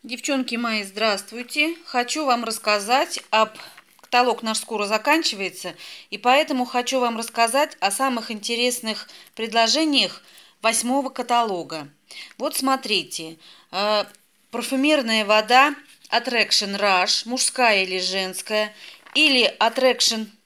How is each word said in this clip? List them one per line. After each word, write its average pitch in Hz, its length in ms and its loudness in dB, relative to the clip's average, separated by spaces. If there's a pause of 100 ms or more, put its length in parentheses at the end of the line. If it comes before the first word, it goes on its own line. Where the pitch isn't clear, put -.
Девчонки 247 540 -4
мои, 226 260 -2
здравствуйте! 220 1000 -2
Хочу 254 400 -2
вам 240 200 2
рассказать 220 760 0 (100)
об- 220 260 2 (440)
«Каталог 247 420 2
наш 220 160 -2
скоро 202 280 -6
заканчивается», 214 880 -2 (360)
и 208 80 -10
поэтому 262 460 2
хочу 247 360 -2
вам 233 160 0
рассказать 233 640 0
о 196 100 0
самых 247 400 -2
интересных 233 800 -4 (260)
предложениях 226 880 0 (380)
восьмого 247 480 0
каталога. 196 800 -2 (500)
Вот 302 180 -4
смотрите, 202 840 -2 (320)
э, 208 340 0 (460)
парфюмерная 240 760 2
вода 226 500 4 (360)
Attraction 220 680 0
Rush, 196 480 2
мужская 233 580 2
или 185 140 -4
женская, 190 760 -4 (400)
или 269 440 4
Attraction 233 680 2 (200)